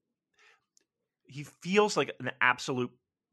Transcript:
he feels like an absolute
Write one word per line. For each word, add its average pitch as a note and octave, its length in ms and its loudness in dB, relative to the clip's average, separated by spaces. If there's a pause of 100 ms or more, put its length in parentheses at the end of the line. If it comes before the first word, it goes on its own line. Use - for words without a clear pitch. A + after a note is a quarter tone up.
(1200)
he C#3+ 200 -16
feels G3+ 520 0
like C#3+ 240 0
an B2 100 -6 (100)
absolute B2 500 0 (420)